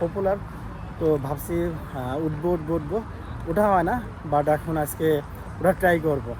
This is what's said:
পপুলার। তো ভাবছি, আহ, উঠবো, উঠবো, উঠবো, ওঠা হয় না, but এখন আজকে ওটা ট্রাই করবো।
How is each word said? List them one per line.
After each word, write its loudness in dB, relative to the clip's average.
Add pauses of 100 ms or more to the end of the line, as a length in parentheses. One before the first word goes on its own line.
পপুলার। 0 (640)
তো 4
ভাবছি, -4
আহ, -2
উঠবো, 0
উঠবো, 0
উঠবো, -2 (460)
ওঠা 4
হয় 6
না, 0 (300)
but 4
এখন 2
আজকে 2 (400)
ওটা 6
ট্রাই 4
করবো। 0